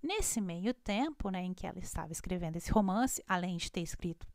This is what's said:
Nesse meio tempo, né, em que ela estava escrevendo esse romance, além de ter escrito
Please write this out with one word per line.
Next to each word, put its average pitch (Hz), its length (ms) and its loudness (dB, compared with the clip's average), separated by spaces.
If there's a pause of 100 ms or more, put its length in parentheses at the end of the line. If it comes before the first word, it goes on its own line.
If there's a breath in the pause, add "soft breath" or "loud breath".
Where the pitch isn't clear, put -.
Nesse 359 400 0
meio 185 340 0
tempo, 226 540 0
né, 185 140 0
em 185 120 -2
que 185 120 -6
ela 180 140 -6
estava 160 320 -6
escrevendo 170 440 -2
esse - 140 -4
romance, 214 560 4
além 180 300 2
de - 140 -4
ter 175 100 -2
escrito - 540 -4